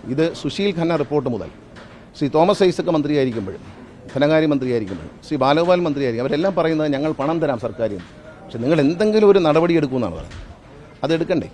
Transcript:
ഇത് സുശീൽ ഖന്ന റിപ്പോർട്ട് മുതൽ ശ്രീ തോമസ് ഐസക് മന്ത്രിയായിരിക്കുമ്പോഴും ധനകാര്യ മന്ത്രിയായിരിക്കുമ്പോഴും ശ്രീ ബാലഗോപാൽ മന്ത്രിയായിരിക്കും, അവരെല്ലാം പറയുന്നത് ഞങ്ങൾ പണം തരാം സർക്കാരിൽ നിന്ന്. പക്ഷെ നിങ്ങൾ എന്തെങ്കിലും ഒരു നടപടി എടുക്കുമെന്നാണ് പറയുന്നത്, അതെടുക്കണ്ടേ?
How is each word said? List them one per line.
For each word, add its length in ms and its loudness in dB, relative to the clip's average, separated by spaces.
ഇത് 120 0
സുശീൽ 380 -2
ഖന്ന 240 0
റിപ്പോർട്ട് 320 -2
മുതൽ 160 -8
ശ്രീ 100 -2
തോമസ് 320 4
ഐസക് 260 -2
മന്ത്രിയായിരിക്കുമ്പോഴും 680 -2
ധനകാര്യ 400 2
മന്ത്രിയായിരിക്കുമ്പോഴും 600 -4
ശ്രീ 160 -4
ബാലഗോപാൽ 440 4
മന്ത്രിയായിരിക്കും, 400 -2
അവരെല്ലാം 320 0
പറയുന്നത് 360 0
ഞങ്ങൾ 260 -2
പണം 220 0
തരാം 240 -2
സർക്കാരിൽ 320 -4
നിന്ന്. 100 -16
പക്ഷെ 200 -12
നിങ്ങൾ 200 2
എന്തെങ്കിലും 480 4
ഒരു 140 6
നടപടി 340 4
എടുക്കുമെന്നാണ് 380 -2
പറയുന്നത്, 220 -14
അതെടുക്കണ്ടേ? 480 0